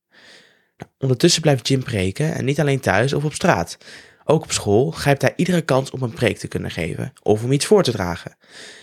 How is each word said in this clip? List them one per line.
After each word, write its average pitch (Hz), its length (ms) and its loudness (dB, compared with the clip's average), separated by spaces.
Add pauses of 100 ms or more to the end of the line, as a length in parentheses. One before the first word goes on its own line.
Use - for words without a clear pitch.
(760)
Nou, - 220 -18
ondertussen 143 440 2
blijft 147 260 2
Jim 131 140 0
preken 107 520 -2
en - 100 -6
niet 143 160 -2
alleen 139 200 0
thuis 110 320 0
of 143 120 -2
op 151 100 -4
straat. 110 440 0 (460)
Ook 160 180 2
op - 100 -12
school 113 380 2
grijpt 143 320 0
hij 127 140 2
iedere 180 260 0
kans 135 280 0
om 131 120 -8
een 117 100 -4
preek 101 260 0
te - 100 -10
kunnen 92 220 -6
geven 90 420 -6 (100)
of 107 220 2
om 127 80 0
iets 143 140 0
voor 208 160 6
te 131 80 0
dragen. 90 460 -6 (460)